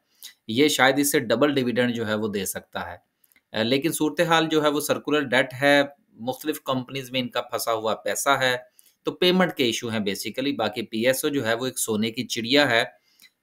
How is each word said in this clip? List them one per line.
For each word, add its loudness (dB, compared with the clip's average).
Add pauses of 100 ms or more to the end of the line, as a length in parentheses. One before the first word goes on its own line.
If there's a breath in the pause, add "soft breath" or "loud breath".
(500 loud breath)
ये 4
शायद 4
इससे 2
डबल 2
डिविडेंड 0
जो -4
है 0
वो -2
दे -4
सकता -10
है। -10 (520 soft breath)
अ, 0
लेकिन 0
सूरत 0
हाल 4
जो 2
है 2
वो 0
सर्कुलर -2
डेट 0
है, 2 (260)
मुख्तलिफ -6
कंपनीज -6
में -2
इनका -4
फंसा -4
हुआ 0
पैसा 0
है, -2 (360 soft breath)
तो 0
पेमेंट 2
के 2
इशू -4
हैं -2
basically। -4
बाकी -2
पीएसओ 0
जो 0
है 0
वो -4
एक -6
सोने -2
की -8
चिड़िया 2
है, 0 (420 soft breath)